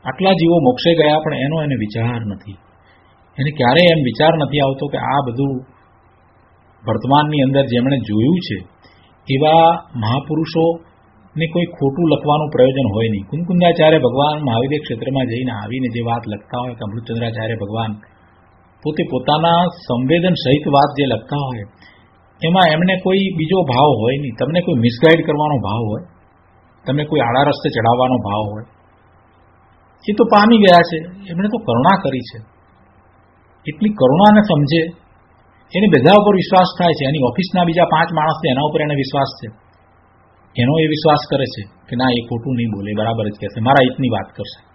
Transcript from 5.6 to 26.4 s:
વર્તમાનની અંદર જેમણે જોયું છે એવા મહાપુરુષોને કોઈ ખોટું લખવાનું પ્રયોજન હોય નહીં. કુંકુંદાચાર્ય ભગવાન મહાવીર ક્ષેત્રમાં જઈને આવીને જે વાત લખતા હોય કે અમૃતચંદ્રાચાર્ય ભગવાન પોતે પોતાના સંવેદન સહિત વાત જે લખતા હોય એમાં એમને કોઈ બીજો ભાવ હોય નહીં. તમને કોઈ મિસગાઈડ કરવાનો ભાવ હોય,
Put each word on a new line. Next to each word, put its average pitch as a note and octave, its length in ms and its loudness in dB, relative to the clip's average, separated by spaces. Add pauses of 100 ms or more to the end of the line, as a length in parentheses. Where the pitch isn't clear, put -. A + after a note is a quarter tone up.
વર્તમાનની C#3 580 0
અંદર C3+ 240 2
જેમણે A#2+ 320 0
જોયું A2+ 420 0
છે - 180 -8 (680)
એવા D#3 380 4 (300)
મહાપુરુષોને D#3 1500 -4
કોઈ E3+ 260 -2
ખોટું - 380 -2
લખવાનું D3 400 0
પ્રયોજન C3+ 400 2
હોય A2 200 -2
નહીં. G2+ 160 -6
કુંકુંદાચાર્ય E3+ 760 2
ભગવાન C#3 420 0
મહાવીર C#3 400 -2
ક્ષેત્રમાં C3 460 -6
જઈને B2 240 -6
આવીને A2+ 380 -6
જે A2+ 120 -6
વાત A#2 260 -4
લખતા G#2 320 -10
હોય B2 160 -8
કે A#2 80 -14
અમૃતચંદ્રાચાર્ય A2+ 800 -8
ભગવાન G#2+ 300 -6 (920)
પોતે D3+ 200 -4
પોતાના D#3+ 580 0 (160)
સંવેદન D#3+ 580 0
સહિત C#3 320 0
વાત C#3+ 280 2
જે C#3 100 0
લખતા C3 380 -4
હોય A#2+ 220 -8 (760)
એમાં F3 260 2
એમને E3+ 300 0
કોઈ F#3+ 280 0 (100)
બીજો D#3+ 280 0
ભાવ C3+ 280 2
હોય A#2+ 260 0
નહીં. C#3+ 180 -8
તમને D3+ 260 -2
કોઈ E3+ 180 -2
મિસગાઈડ D3 460 2
કરવાનો D3+ 340 -2
ભાવ G#2 240 -4
હોય, A2 220 -8 (800)